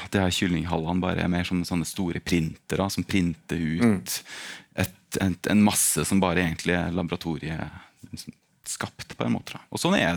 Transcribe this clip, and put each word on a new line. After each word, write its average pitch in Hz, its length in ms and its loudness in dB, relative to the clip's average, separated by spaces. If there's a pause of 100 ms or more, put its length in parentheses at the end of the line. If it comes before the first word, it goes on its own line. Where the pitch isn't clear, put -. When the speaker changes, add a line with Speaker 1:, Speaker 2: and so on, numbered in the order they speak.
(140)
Speaker 1:
de 101 80 6
her 90 80 4
kyllinghallene 85 720 0
bare 87 240 0
er - 20 0
mer 87 140 0
som 90 240 -2
sånne 85 240 -2
store 85 320 -4
printere 87 640 0
som 92 140 -2
printer 87 560 -2
ut 82 240 0
Speaker 2:
Mm. 104 200 4 (760)
Speaker 1:
et, - 440 -4
en, 95 140 2 (160)
en 104 160 6
masse - 400 2
som 98 160 4
bare 87 240 4
egentlig 87 320 0
er 85 160 0
laboratoriet 80 720 -4 (1040)
skapt - 460 -10
på 117 100 -2
en 120 80 0
måte, - 220 -8
da. - 40 -12 (120)
Og - 100 -6
sånn 185 160 2
er 87 180 2